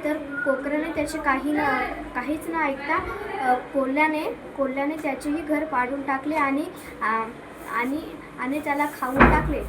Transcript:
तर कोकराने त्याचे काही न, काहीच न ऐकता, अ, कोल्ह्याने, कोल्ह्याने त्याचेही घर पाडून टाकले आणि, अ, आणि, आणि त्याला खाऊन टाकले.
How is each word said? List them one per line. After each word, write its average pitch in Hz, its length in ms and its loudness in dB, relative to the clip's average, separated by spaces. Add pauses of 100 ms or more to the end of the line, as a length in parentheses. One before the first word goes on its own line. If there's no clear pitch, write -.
तर 302 140 0
कोकराने 285 760 -2
त्याचे 302 220 -2
काही 277 340 0
न, 294 80 2 (560)
काहीच 262 240 -2 (100)
न 330 60 -4
ऐकता, 285 400 0 (460)
अ, 254 120 4
कोल्ह्याने, 277 680 2 (360)
कोल्ह्याने 277 460 0
त्याचेही 294 380 -2
घर 302 240 2
पाडून 262 360 0
टाकले 277 340 -2
आणि, 285 300 2 (360)
अ, 220 40 -2 (720)
आणि, 254 240 0 (400)
आणि 269 240 -2
त्याला 294 220 2
खाऊन 269 320 -2
टाकले. 302 520 6